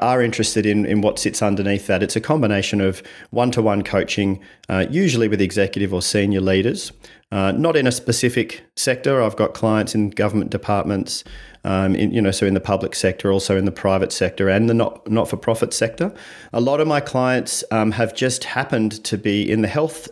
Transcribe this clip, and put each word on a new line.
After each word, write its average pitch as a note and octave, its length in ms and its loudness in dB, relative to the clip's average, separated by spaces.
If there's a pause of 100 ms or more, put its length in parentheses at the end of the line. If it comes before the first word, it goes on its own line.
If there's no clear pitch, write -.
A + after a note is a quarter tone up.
are B2+ 200 4
interested A2 440 0
in, G#2 200 2
in G#2 160 2
what G#2+ 180 2
sits G#2+ 220 -2
underneath G2+ 440 0
that, F#2+ 160 2
it's - 140 -2
a G#2+ 40 -2
combination G#2 600 0
of F#2+ 220 0 (280)
one-to-one A2+ 520 0
coaching, G2 580 -2 (280)
uh, F#2 220 0
usually C3 380 2
with G#2 120 0
executive G2 540 0
or F2+ 80 0
senior G2+ 380 2
leaders, F#2+ 500 0 (400)
uh, G2 220 0
not E3 240 2
in C3+ 100 2
a B2 60 2
specific A#2+ 720 -2 (120)
sector. C3 460 2
I've G#2+ 140 0
got - 180 0
clients A2 400 0
in G#2 160 0
government G#2 400 -2
departments, G2 720 -2 (400)
um, F#2+ 320 2
in, - 160 2
you A#2 120 0
know, G2 100 2
so - 140 0
in G2 80 4
the F#2+ 60 2
public G2 360 -2
sector, G2 340 0
also G2 260 2
in F#2+ 100 2
the G2 60 0
private F#2+ 400 0
sector F#2+ 360 -2
and G#2+ 200 4
the A#2 60 2
not, - 340 -2
not-for-profit A2 680 0
sector. E3 380 -2 (420)
A A2+ 60 0
lot C3+ 200 2
of D#3 80 2
my D3 120 2
clients, B2+ 720 -2
um, A2 220 2
have G#2+ 240 -2
just B2+ 280 -2
happened A2+ 600 -2
to - 140 -4
be G#2 300 0
in A2 140 2
the G#2 60 2
health D3+ 440 -4